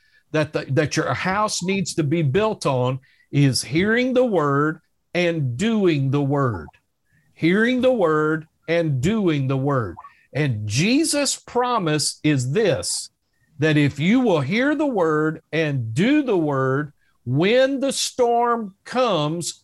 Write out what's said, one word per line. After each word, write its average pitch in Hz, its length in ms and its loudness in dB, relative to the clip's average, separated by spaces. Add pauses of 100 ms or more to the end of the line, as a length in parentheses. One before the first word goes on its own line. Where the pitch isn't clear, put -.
(320)
that 151 220 -2
the, - 160 -4
that 143 260 0
your 147 180 0
house 196 500 -2
needs 196 320 -4
to 165 80 -2
be 160 180 0
built 202 460 0
on 131 320 -2 (320)
is 139 320 2
hearing 220 500 0
the 247 120 4
word 151 540 0 (340)
and 160 440 0
doing 175 540 0
the 143 100 2
word. 135 460 -2 (640)
Hearing 220 480 2
the 254 120 4
word 156 540 0 (200)
and 160 340 0
doing 165 460 0
the 135 100 0
word. 131 380 -2 (380)
And 123 340 -2
Jesus' 262 680 0
promise 214 880 -2
is 135 280 0
this, 175 580 -2 (480)
that 156 180 2
if 143 240 2
you 190 200 2
will 196 220 2
hear 233 340 0
the 302 100 0
word 160 560 0 (100)
and 139 440 -2
do 254 260 2
the 247 160 0
word, 143 560 -2 (320)
when 233 540 2
the 269 120 -2
storm 233 920 0
comes, 170 800 -2